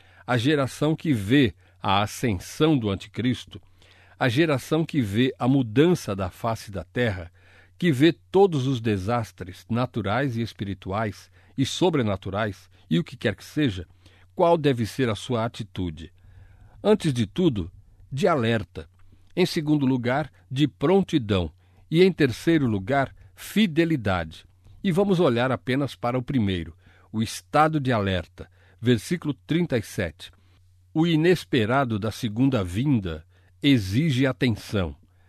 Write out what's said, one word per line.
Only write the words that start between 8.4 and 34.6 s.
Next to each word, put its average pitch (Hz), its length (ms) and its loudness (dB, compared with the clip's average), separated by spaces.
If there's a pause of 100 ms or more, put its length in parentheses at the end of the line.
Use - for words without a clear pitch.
os 135 140 -2
desastres 104 880 -4
naturais 117 680 -2
e 113 60 -4
espirituais 101 920 -6 (280)
e 139 80 2
sobrenaturais 107 1040 -2 (180)
e 156 100 0
o 170 60 -2
que - 140 -14
quer 104 180 -4
que - 80 -20
seja, 98 420 -4 (480)
qual 170 220 4
deve 135 300 0
ser 123 240 -2
a 107 40 -2
sua 113 300 -4
atitude? 90 640 -8 (720)
Antes 196 300 2
de 120 140 0
tudo, 110 440 -2 (400)
de 143 160 -2
alerta. 117 600 0 (480)
Em 180 80 4
segundo 151 400 0
lugar, 127 480 -2 (180)
de 135 160 2
prontidão. 139 840 0 (380)
E 165 120 6
em 190 80 8
terceiro 156 560 2
lugar, 117 480 -2 (200)
fidelidade. 143 1120 0 (360)
E 196 80 0
vamos 185 300 2
olhar 127 320 2
apenas 131 420 -2
para 123 240 -4
o 127 40 -2
primeiro, 95 520 -2 (380)
o 110 100 -2
estado 151 560 0
de 127 140 0
alerta. 98 560 -2 (320)
Versículo 127 540 0
trinta 156 420 -2
e 110 60 0
sete. - 500 -8 (600)
O 160 140 2
inesperado 139 920 2
da 107 140 -4
segunda 120 500 0
vinda 92 600 -2 (360)
exige 131 640 2
atenção. 104 680 -2 (340)